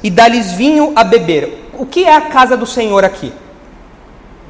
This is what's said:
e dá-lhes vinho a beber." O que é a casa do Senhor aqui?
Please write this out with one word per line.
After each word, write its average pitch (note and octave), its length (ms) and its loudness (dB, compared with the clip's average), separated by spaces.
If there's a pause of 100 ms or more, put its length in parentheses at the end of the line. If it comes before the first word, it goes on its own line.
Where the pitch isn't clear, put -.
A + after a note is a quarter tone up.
e G#3 80 -4
dá-lhes A3+ 440 2
vinho D4 420 0
a A3+ 80 4
beber." F3+ 720 -2
O C4 80 -8
que F4 180 -2
é E4 100 4
a D4+ 80 4
casa C4 360 0
do A3+ 80 -6
Senhor G#3 400 -2
aqui? E3 260 -6 (1160)